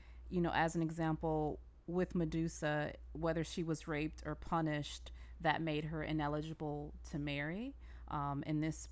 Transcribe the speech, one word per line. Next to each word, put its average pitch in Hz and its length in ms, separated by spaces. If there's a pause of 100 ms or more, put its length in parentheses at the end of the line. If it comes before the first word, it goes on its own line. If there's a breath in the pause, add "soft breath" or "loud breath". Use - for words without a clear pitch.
(300 loud breath)
you 180 120
know, 170 120
as 165 220
an 170 60
example, 160 800 (280)
with 180 280
Medusa, 160 800 (200)
whether 165 300
she 170 200
was 160 240
raped 151 380
or 151 100
punished, 151 760 (300 loud breath)
that 156 200
made 156 240
her 156 180
ineligible 151 920 (180)
to 160 80
marry. 151 560 (340 loud breath)
Um, 143 380
in 151 140
this 156 300